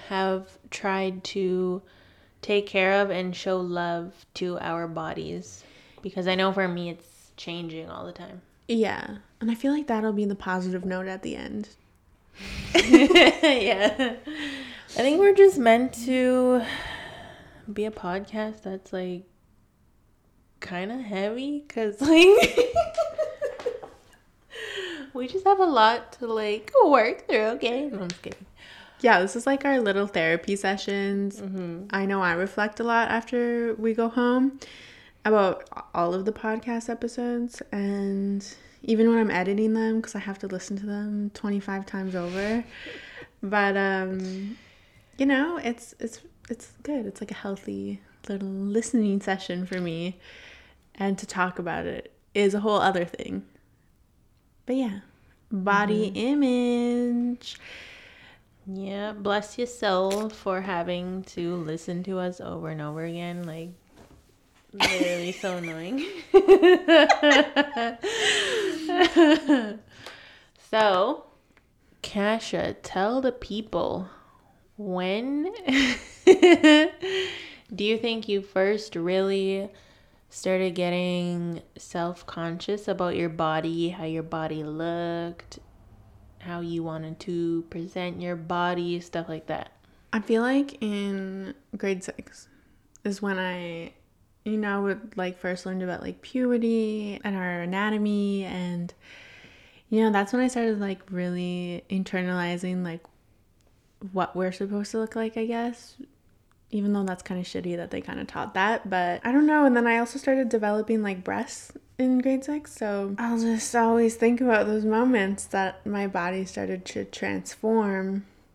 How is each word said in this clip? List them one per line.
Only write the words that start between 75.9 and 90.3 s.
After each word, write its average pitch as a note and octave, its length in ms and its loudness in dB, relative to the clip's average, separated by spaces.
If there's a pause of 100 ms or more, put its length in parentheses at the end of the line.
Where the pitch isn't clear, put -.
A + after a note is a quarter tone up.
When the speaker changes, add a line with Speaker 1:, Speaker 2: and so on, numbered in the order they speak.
Speaker 1:
do F4 1600 6
you A3 140 2
think A3+ 280 -4
you G3+ 140 0
first G3 560 -2
really F#3+ 720 0 (600)
started F#3 440 -2
getting F3 840 -2 (160)
self-conscious F3 1120 -6
about F3+ 280 -2
your E3+ 120 0
body, E3 640 -2
how F3+ 140 -10
your D#3+ 180 -6
body D#3+ 420 -6
looked, E3+ 920 -6 (800)
how F3 220 -10
you E3+ 220 -4
wanted D#3+ 380 -8
to E3+ 480 -2
present F3+ 540 -8
your F3 140 -6
body, F3 640 -2
stuff E3 280 -8
like D#3 200 -10
that? D3+ 240 -8 (380)
Speaker 2:
I A3 100 -2
feel A3+ 200 0